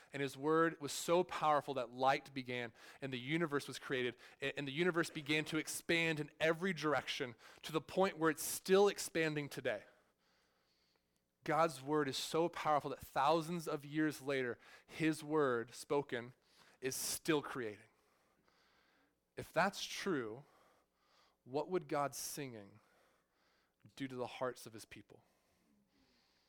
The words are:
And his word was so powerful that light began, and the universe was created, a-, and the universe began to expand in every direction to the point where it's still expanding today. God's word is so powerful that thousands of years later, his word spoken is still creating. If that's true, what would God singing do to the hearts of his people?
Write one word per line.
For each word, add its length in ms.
And 80
his 140
word 460
was 100
so 320
powerful 520
that 180
light 400
began, 400
and 120
the 60
universe 480
was 100
created, 380
a-, 160
and 100
the 60
universe 360
began 360
to 120
expand 640
in 100
every 340
direction 600
to 80
the 100
point 360
where 120
it's 140
still 440
expanding 600
today. 360
God's 380
word 260
is 100
so 320
powerful 400
that 100
thousands 540
of 180
years 360
later, 360
his 360
word 500
spoken 600
is 140
still 460
creating. 360
If 160
that's 300
true, 600
what 240
would 180
God 260
singing 640
do 120
to 80
the 120
hearts 380
of 80
his 120
people? 340